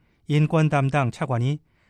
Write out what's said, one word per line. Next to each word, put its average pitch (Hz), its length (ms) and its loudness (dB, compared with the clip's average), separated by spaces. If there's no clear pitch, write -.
인권 151 440 2
담당 135 420 0
차관이 135 480 -4